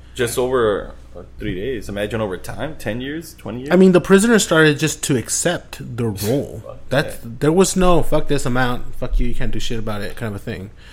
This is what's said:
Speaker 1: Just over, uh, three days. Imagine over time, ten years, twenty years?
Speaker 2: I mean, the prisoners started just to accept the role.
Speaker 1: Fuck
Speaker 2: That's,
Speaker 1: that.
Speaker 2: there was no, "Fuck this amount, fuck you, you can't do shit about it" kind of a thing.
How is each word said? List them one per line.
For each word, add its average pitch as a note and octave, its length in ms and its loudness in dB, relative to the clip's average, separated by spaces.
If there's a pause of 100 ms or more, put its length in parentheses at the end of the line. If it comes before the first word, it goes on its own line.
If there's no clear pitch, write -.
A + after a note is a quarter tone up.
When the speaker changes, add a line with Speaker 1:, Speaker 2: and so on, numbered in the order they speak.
(160)
Speaker 1:
Just A#2 220 -2
over, B2 560 0 (220)
uh, F2+ 60 -14 (160)
three G#2 160 -6
days. G#2+ 340 -6
Imagine G#2 320 -4
over F#2 160 -4
time, A2+ 400 -10
ten A#2 240 -6
years, D3+ 340 -10
twenty B2 260 -12
years? C#3 100 -8
Speaker 2:
I F3+ 60 6
mean, F#3+ 160 8
the F3 80 6
prisoners G3+ 420 4
started D#3 380 4
just - 240 -2
to C#3 120 0
accept - 600 -4 (180)
the A#2 100 -2
role. A2 580 -4
Speaker 1:
Fuck - 140 -16 (100)
Speaker 2:
That's, D3 300 -2
Speaker 1:
that. A#2 220 -12
Speaker 2:
there D3 120 2
was F#3 240 2
no, F3+ 260 6
"Fuck D#3 240 2
this C#3+ 180 2
amount, B2 520 0
fuck - 240 0
you, B2 80 2
you - 80 2
can't A2 160 2
do A2+ 80 0
shit A#2 180 -2
about G#2+ 240 -4
it" - 140 -8
kind G#2+ 180 -6
of G2 60 -10
a - 40 -14
thing. G2 260 -10 (220)